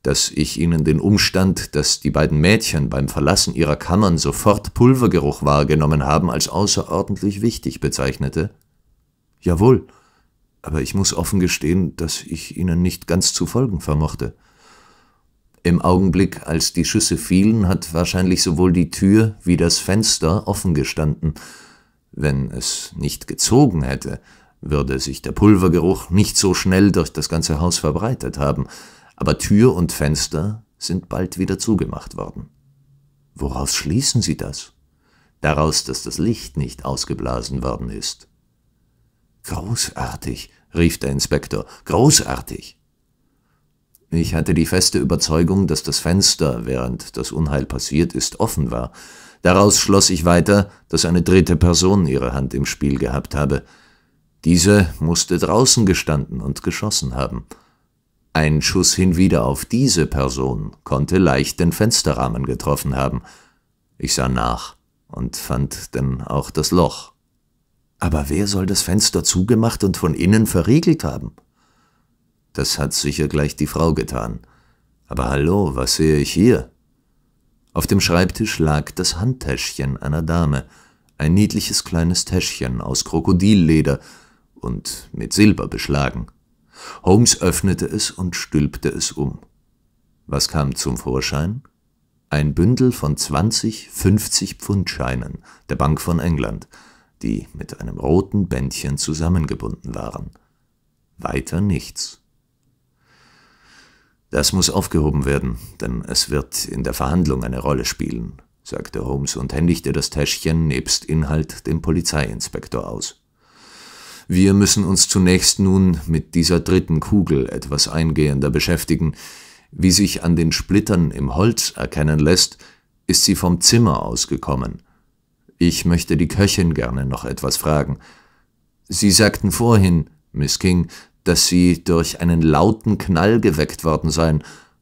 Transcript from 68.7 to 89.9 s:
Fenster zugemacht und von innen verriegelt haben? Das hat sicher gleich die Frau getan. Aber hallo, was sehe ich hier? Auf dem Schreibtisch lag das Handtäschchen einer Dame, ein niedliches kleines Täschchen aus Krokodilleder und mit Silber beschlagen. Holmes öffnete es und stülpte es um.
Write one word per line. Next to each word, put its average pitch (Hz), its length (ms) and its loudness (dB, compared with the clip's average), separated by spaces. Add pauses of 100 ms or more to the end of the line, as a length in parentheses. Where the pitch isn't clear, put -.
Fenster 92 420 0
zugemacht 110 580 2
und 95 140 2
von 82 180 0
innen 107 320 4
verriegelt 131 580 2
haben? 65 280 -6 (1200)
Das - 260 -4
hat 71 140 -2
sicher 71 360 -2
gleich 73 280 -2
die 73 100 -2
Frau 78 280 0
getan. 57 460 -6 (680)
Aber 62 240 -4
hallo, 78 440 2
was 64 220 -2
sehe 78 220 4
ich 71 140 -2
hier? 101 380 4 (1040)
Auf 80 140 -2
dem 98 140 2
Schreibtisch 90 580 0
lag 76 340 0
das 90 260 -4
Handtäschchen 71 800 -4
einer 76 260 -4
Dame, 80 440 0 (520)
ein 76 160 2
niedliches - 500 0
kleines 85 400 0
Täschchen 64 560 -4
aus 65 240 -4
Krokodilleder 85 960 4 (540)
und - 580 -10
mit 55 200 -8
Silber 101 340 4
beschlagen. 64 600 -4 (760)
Holmes 110 400 4
öffnete 90 440 0
es - 240 -4
und 90 260 -6
stülpte 73 520 -2
es - 240 -6
um. - 280 -6 (880)